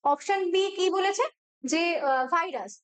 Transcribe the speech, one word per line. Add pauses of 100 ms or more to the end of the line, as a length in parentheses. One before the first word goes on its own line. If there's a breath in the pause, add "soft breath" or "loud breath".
অপশন
বি
কি
বলেছে? (400)
যে,
আহ,
ভাইরাস। (120)